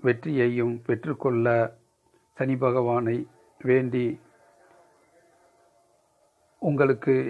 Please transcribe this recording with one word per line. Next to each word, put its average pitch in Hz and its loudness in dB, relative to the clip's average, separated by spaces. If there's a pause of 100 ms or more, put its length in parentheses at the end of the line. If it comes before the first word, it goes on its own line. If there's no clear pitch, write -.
வெற்றியையும் 120 0
பெற்றுக்கொள்ள 120 -2 (880)
சனி 131 -2
பகவானை 120 0 (440)
வேண்டி, 127 0 (2500)
உங்களுக்கு 143 2 (140)